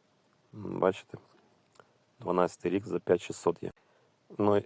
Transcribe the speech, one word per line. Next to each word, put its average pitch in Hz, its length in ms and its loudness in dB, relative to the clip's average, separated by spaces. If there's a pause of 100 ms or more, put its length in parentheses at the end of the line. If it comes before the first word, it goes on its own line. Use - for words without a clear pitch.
(540)
М, 92 260 -10
бачите? - 380 -2 (1000)
Дванадцятий 90 520 0
рік 101 160 -2
за 87 120 -4
п'ять 87 220 2
шістсот - 420 -4
є. 90 80 -8 (680)
Ну 104 280 4